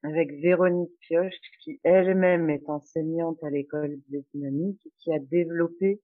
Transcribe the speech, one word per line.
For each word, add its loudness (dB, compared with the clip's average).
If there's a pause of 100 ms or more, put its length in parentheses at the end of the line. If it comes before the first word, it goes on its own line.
avec 0 (100)
Véronique 2
Pioche, -2 (280)
qui -14
elle-même 4
est -2
enseignante -4
à -6
l'école -4 (100)
vietnamique -6
et -20
qui -4
a 0
développé -2